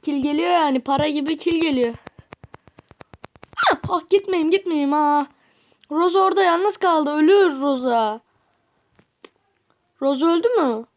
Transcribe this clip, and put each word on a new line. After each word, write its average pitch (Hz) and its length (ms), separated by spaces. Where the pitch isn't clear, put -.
Kill 285 200
geliyor 302 280
yani. 302 300
Para 277 280
gibi 302 300
kill 339 220
geliyor. 254 340
Ah, - 60
ah, 359 120
gitmeyeyim, 370 400
gitmeyeyim 320 420
ha. 294 340
Rosa 339 280
orada 381 240
yalnız 359 340
kaldı. 311 340
Ölür 311 500
Rosa. 240 600
Rosa 277 240
öldü 339 220
mü? 262 360